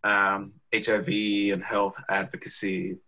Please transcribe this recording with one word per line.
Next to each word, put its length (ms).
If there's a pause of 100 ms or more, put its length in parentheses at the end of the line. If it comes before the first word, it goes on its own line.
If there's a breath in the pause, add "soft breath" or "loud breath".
um, 480 (180)
H 160
I 120
V 520
and 100
health 460
advocacy. 880 (100)